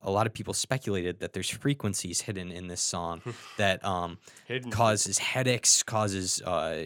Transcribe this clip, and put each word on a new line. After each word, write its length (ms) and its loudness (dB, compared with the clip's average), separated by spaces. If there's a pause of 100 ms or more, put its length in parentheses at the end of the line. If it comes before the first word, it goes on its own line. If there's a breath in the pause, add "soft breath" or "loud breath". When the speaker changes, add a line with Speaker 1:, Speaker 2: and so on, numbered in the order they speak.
Speaker 1:
a 100 -4
lot 140 4
of 80 -2
people 200 -6
speculated 680 -2
that 140 -8
there's 160 -2
frequencies 720 -2
hidden 300 -6
in 160 -10
this 140 -6
song 400 -2 (180)
Speaker 2:
<laughs> 180 -14
Speaker 1:
that, 260 4
um, 360 -2 (280 loud breath)
Speaker 2:
Hidden. 240 -4
Speaker 1:
causes 460 4
headaches, 680 4
causes, 580 0
uh, 440 -2